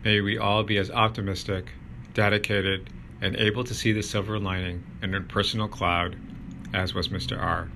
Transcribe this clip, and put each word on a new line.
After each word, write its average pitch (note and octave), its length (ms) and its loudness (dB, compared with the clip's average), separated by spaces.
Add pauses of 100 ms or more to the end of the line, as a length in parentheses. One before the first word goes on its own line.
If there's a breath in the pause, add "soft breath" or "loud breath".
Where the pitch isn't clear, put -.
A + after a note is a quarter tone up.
May G#2 180 4
we G#2 160 0
all G#2 240 4
be G2+ 160 2
as F#2 120 0
optimistic, G2+ 800 0 (420)
dedicated, G2+ 760 2 (320)
and F#2+ 160 0
able A2+ 280 2
to A2+ 100 -6
see A2 180 2
the G#2+ 100 2
silver G#2+ 360 -2
lining F#2 460 -2 (180)
in F#2+ 120 -2
a G2 60 0
personal G#2 480 0
cloud F2 480 2 (560)
as F#2 220 0
was F2+ 160 0
Mister - 280 -2
R. E2+ 380 0